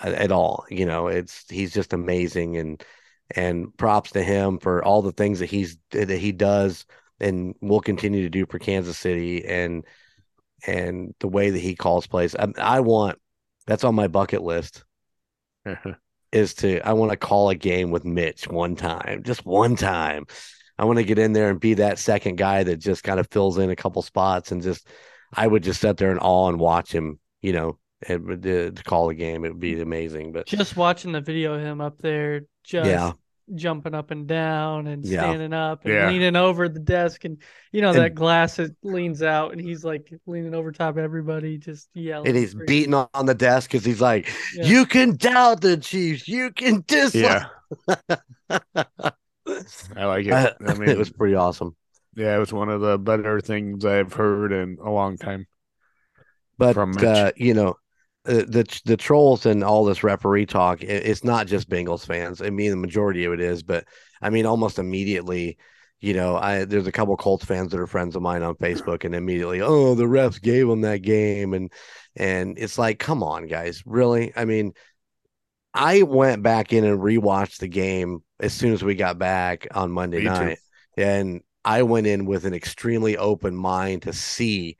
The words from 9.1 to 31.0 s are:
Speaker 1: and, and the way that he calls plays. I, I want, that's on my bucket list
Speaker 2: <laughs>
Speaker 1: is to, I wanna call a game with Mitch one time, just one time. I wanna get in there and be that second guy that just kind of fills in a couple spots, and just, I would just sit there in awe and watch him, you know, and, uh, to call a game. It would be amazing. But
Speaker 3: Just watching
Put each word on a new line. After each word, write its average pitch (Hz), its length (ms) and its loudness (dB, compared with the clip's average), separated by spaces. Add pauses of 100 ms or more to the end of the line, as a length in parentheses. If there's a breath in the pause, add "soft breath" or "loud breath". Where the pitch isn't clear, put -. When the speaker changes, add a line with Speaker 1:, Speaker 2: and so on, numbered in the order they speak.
Speaker 1:
and, 87 400 -4 (840 soft breath)
and 90 520 -6
the 101 80 -6
way 101 220 0
that 95 100 -2
he 90 160 -4
calls 87 300 0
plays. 87 300 -2
I, 104 140 -2 (100)
I 123 220 2
want, 110 380 2 (460)
that's 107 180 -2
on 120 120 2
my 104 120 2
bucket 98 360 0
list 85 400 -6 (840)
Speaker 2:
<laughs> - 680 -14
Speaker 1:
is 107 240 2
to, 92 320 0
I 107 60 2
wanna 110 240 2
call 101 320 2
a 95 60 0
game 90 340 0
with 85 160 -2
Mitch 85 420 -4
one 87 280 -4
time, 87 480 -8
just 120 240 -6
one 110 280 4
time. 78 520 -2 (500 loud breath)
I 104 80 0
wanna 117 180 4
get 104 160 2
in 110 140 4
there 107 180 2
and 95 80 -4
be 113 160 2
that 101 240 2
second 101 380 0
guy 98 260 2
that 87 140 0
just 90 260 -4
kind 95 160 0
of 92 100 -2
fills 98 300 0
in 95 100 2
a 92 60 -2
couple 92 260 -4
spots, 95 500 -2
and 90 120 -4
just, 90 240 -6 (460 loud breath)
I 107 120 0
would 107 180 4
just 90 180 -2
sit 104 160 2
there 95 140 2
in 90 60 -2
awe 92 320 4
and 85 100 0
watch 82 320 2
him, 78 280 -6 (220)
you 95 120 -2
know, 80 240 -4 (300)
and, 90 240 -6
uh, 90 400 -2
to 92 120 -18
call 85 260 2
a 80 40 -2
game. 82 320 -6
It 82 40 -6
would 85 100 -12
be 85 200 -4
amazing. 82 520 -8
But 82 160 -10
Speaker 3:
Just 202 280 -4
watching 175 360 0